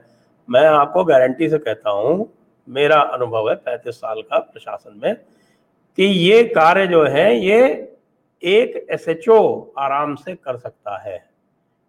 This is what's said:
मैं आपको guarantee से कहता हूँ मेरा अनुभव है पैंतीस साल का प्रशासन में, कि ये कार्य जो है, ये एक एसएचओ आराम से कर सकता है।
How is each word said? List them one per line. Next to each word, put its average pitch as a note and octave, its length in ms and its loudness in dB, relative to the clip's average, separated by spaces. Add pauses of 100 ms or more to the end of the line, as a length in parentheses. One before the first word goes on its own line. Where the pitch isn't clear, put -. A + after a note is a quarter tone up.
(500)
मैं C3 160 4
आपको D3+ 380 2
guarantee C3+ 460 2
से D#3 80 0
कहता A2 320 -6
हूँ C#3 440 -2 (360)
मेरा D3 300 2
अनुभव A#2+ 500 -2
है F3 60 -4
पैंतीस A#2+ 400 -10
साल A2 260 -12
का C#3+ 180 -6
प्रशासन G#2+ 640 -14
में, G3 120 -4 (840)
कि F#3 60 0
ये G3 400 4
कार्य F#3 440 2
जो E3 160 4
है, E3+ 360 2
ये G#3 220 2 (840)
एक G#3 460 -2
एसएचओ E3 800 0 (100)
आराम C#3 380 -4
से - 200 -16
कर B2+ 220 -10
सकता G#2 400 -14
है। F#2 320 -14 (600)